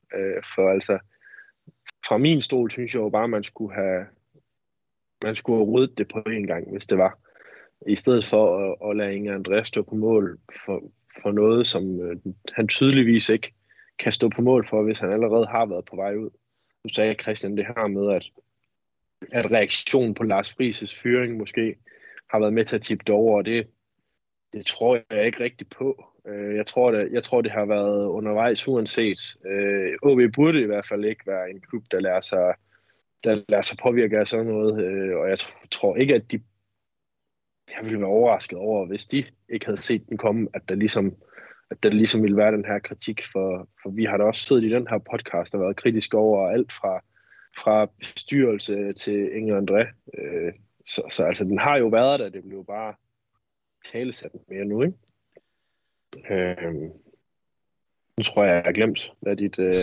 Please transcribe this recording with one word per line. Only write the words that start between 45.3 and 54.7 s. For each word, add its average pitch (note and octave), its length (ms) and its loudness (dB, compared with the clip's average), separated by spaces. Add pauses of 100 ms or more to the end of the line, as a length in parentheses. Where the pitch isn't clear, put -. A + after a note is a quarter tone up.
og G2+ 80 -2
været F#2+ 140 0
kritiske A2 420 0
over G#2 320 4
alt A2+ 240 0
fra, F#2 300 -4 (540)
fra G#2+ 300 4 (260)
bestyrelse G#2 800 0
til G2+ 400 -2
Inge A2 240 0
André. G2+ 300 2 (300)
Øh, E2+ 360 -6 (320)
så, - 240 -2
så - 140 -2
altså, F2 200 0
den F#2+ 160 -2
har C#3+ 180 2
jo A#2+ 100 2
været B2 320 2
der, G#2+ 100 -6
det F#2 140 -14
blev F#2+ 220 -16
bare G#2+ 280 -10 (960)
talesat A#2+ 400 -10 (180)
mere F#2+ 160 -8
nu, G#2 160 -2